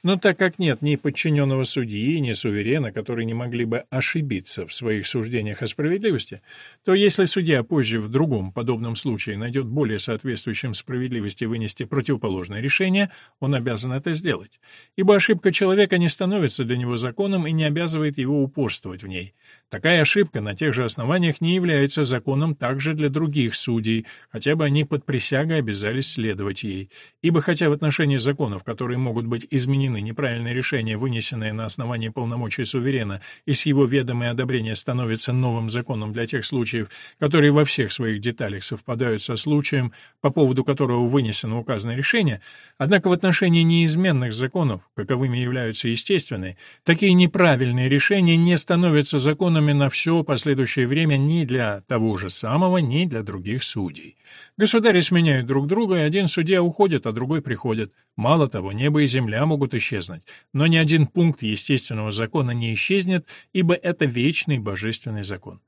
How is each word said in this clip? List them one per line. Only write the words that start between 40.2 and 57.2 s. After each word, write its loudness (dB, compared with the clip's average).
по 2
поводу 4
которого 0
вынесено 0
указанное -4
решение, 0
однако 2
в 6
отношении 4
неизменных 2
законов, -2
каковыми -2
являются -2
естественные, -2
такие 4
неправильные 4
решения 4
не 6
становятся 2
законами 2
на 4
всё 0
последующее 0
время 2
ни 2
для -2
того 0
же -6
самого, 0
ни 2
для -4
других -6
судей. -8
Государи 4
сменяют 4
друг 0
друга, 0
и 2
один 2
судья 2
уходит, 2
а -2
другой -2